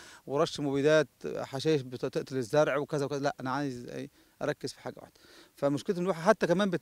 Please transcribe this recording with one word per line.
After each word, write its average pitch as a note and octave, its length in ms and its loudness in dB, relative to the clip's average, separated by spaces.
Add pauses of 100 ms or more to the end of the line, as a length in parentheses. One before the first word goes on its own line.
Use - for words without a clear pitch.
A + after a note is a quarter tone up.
(280)
ورش C#3+ 320 0
مبيدات C#3+ 500 4 (280)
حشايش C#3 440 0
بت-، B2 240 -8
تقتل C3+ 320 -6
الزرع C#3 400 2
وكذا C#3+ 280 -2
وكذا، C#3 140 -6
لا C#3 200 -2
انا B2+ 120 -6
عايز C3 340 -4
ايه - 240 -10 (320)
اركز C#3 320 -4
في - 80 -20
حاجه B2 160 -10
واحده. - 160 -20 (420)
فمشكله C#3+ 420 -2
الملوحه F3 240 -2
حتى G#3 260 4
كمان F#3 220 2
بت-، F3 120 -2